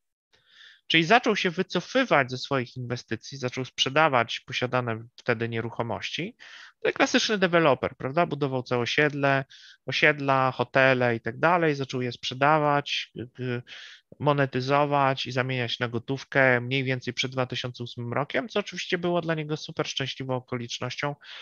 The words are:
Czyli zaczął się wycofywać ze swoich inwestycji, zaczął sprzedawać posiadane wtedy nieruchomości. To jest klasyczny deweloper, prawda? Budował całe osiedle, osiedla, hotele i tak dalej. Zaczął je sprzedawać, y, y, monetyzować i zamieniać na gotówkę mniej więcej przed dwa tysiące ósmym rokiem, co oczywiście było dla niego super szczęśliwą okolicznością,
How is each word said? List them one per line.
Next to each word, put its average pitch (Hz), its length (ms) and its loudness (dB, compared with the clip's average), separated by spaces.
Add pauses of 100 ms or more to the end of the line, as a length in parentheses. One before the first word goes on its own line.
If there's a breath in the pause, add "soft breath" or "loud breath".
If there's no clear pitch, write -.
(880 soft breath)
Czyli 165 180 4
zaczął 220 320 4
się 185 140 0
wycofywać 175 800 0
ze 127 80 -6
swoich 131 380 -4
inwestycji, 123 640 -8
zaczął 127 260 -6
sprzedawać 135 760 2
posiadane 120 640 -2 (120)
wtedy 117 320 -2
nieruchomości. 117 880 -6 (440 loud breath)
To - 80 0
jest - 80 -2
klasyczny 240 420 2
deweloper, 165 580 4
prawda? 147 300 0
Budował 135 360 -2
całe 123 200 0
osiedle, 139 640 2 (420 loud breath)
osiedla, 135 680 2
hotele 123 640 2
i 113 40 -6
tak 120 180 -8
dalej. 160 360 2
Zaczął 131 280 -4
je 120 100 -4
sprzedawać, 143 1040 0
y, 123 260 -10
y, 123 200 -4 (580 loud breath)
monetyzować 139 1080 2
i 127 60 -10
zamieniać 127 460 -2
na 123 100 -2
gotówkę 127 720 2
mniej 127 240 -2
więcej 127 300 -4
przed 131 180 -2
dwa 127 140 0
tysiące 123 380 -8
ósmym 120 280 -8
rokiem, 147 360 -2
co 208 120 -2
oczywiście - 380 -4
było 175 220 0
dla 165 140 -2
niego 156 220 -4
super - 320 -6
szczęśliwą 131 480 -4
okolicznością, 123 800 -6 (260 loud breath)